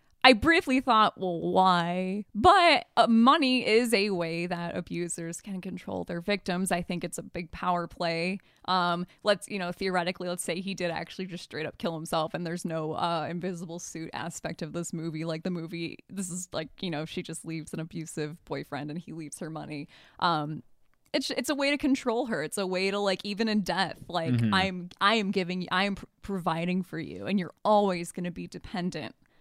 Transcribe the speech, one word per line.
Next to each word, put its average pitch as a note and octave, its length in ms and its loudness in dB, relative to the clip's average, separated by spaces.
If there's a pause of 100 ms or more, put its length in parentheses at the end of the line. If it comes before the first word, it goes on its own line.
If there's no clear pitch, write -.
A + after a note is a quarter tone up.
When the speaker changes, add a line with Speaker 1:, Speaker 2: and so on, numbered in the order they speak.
(260)
Speaker 1:
I C4 60 12
briefly C4+ 480 4
thought, A3 380 4
"Well, F3+ 220 -2
why?" F#3 840 2 (100)
But, E4+ 520 8 (100)
uh, A#3+ 100 8
money B3+ 600 6
is A3+ 280 4
a G#3 160 4
way E3+ 360 -2
that E3+ 300 -4
abusers E3+ 640 -6
can F#3+ 200 -10
control F3+ 440 -6
their E3+ 160 -6
victims. F#3 520 -2
I F3 100 0
think F3 220 -6
it's E3+ 140 -8
a E3 40 -8
big - 300 -10
power F3 340 -2
play. E3+ 540 -4 (260)
Um, F3 400 2 (160)
let's, G3+ 260 2
you G#3 120 -6
know, F3 120 -4
theoretically, F#3 560 -2
let's F3 140 -4
say E3+ 180 -4
he F#3+ 140 -6
did F3 160 -2
actually E3 360 -6
just - 180 -10
straight D#3 220 -8
up - 120 -10
kill E3+ 160 -4
himself D#3+ 400 -2
and F3 100 -4
there's E3+ 200 -4
no, D#3+ 300 -4
uh, E3+ 360 -2
invisible E3+ 480 -6
suit D#3+ 340 -10
aspect - 500 -8
of D3+ 100 -8
this E3+ 200 -6
movie. D#3+ 320 -4
Like, E3 200 -4
the F#3 60 -2
movie, E3+ 480 -8 (120)
this F#3+ 200 -8
is F3+ 220 -8
like, - 180 -6 (100)
you F#3 100 -4
know, D#3 140 -4
she - 180 -6
just - 220 -10
leaves D#3+ 280 -8
an D3+ 60 -6
abusive D#3+ 680 -8
boyfriend C#3+ 460 -8
and D3+ 80 -6
he D#3+ 140 -12
leaves D#3 260 -12
her D#3 120 -8
money. D3+ 360 -10 (320)
Um, D#3 460 0 (480)
it's, D4 180 -2
it's - 180 -4
a D4+ 60 2
way C#4 160 2
to C#4+ 80 2
control C4 480 0
her. F#3+ 160 -2
It's D#3 160 -6
a G3 80 0
way F#3 240 0
to, G3+ 80 0
like, G3 260 0
even G3+ 240 -2
in G#3+ 120 2
death, F3+ 380 -2 (100)
like, E3 260 -2
Speaker 2:
Mm-hmm. A#2 180 4
Speaker 1:
I'm, F#3 360 0 (120)
I G3+ 140 4
am G#3 160 0
giving, F3+ 400 -2
I F#3 140 2
am G3+ 100 -2
pr-, - 120 -12 (160)
providing F3+ 600 0
for - 160 -8
you F#2+ 280 -8
and G3 120 2
you're F3+ 160 -4 (100)
always G3 480 4
gonna F3 200 -6
be F3 160 -10
dependent F3 640 -6 (260)